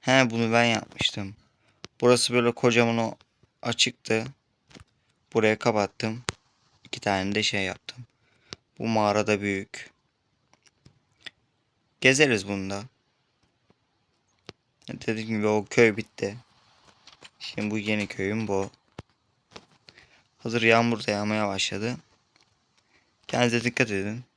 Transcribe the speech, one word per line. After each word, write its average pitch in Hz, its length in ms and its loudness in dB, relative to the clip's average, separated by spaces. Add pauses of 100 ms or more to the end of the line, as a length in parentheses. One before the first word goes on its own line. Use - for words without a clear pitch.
He, 131 300 4
bunu 113 220 -2
ben 117 120 4
yapmıştım. 107 720 -4 (640)
Burası 123 320 4
böyle 120 200 2
kocaman 117 460 2
o 113 180 -4 (460)
açıktı. 113 640 -2 (1080)
Buraya 110 240 4
kapattım. 110 680 -2 (600)
İki - 160 -12
tane 98 340 0
de 107 80 0
şey 101 220 -2
yaptım. - 420 -10 (720)
Bu 113 100 -4
mağarada 104 520 2
büyük. 101 500 -6 (2000)
Gezeriz 131 480 4
bunda. 98 360 -6 (2000)
Dediğim 110 400 -6
gibi 107 180 -2
o 107 240 2
köy 113 260 6
bitti. 107 400 -10 (1000)
Şimdi 107 320 -6
bu 107 80 -4
yeni 104 280 -2
köyüm 107 420 -4
bu. 98 220 -2 (1700)
Hazır 113 200 -2
yağmur 113 440 4
da - 40 -2
yağmaya 104 380 -2
başladı. 98 480 -4 (1300)
Kendinize 120 360 2
dikkat 120 260 0
edin. 107 340 -6 (120)